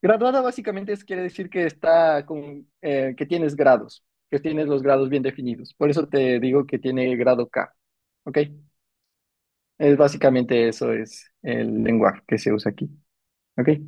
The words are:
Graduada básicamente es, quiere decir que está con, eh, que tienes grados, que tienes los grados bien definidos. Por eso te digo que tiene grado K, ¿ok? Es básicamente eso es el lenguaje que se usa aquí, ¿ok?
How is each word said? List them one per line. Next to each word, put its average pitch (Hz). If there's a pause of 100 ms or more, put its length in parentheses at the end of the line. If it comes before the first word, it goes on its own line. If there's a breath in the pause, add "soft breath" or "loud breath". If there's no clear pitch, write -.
Graduada 226
básicamente 214
es, 202
quiere 185
decir 180
que 175
está 160
con, 143 (140)
eh, 135
que 175
tienes 160
grados, 131 (260)
que 143
tienes 156
los 139
grados 135
bien 139
definidos. 127
Por 147
eso 147
te 127
digo 131
que 131
tiene 131
grado 120
K, - (500)
¿ok? 147 (1400)
Es 143
básicamente 127
eso 117
es 110 (100)
el 113
lenguaje 110
que -
se -
usa 107
aquí, - (680)
¿ok? 127 (180)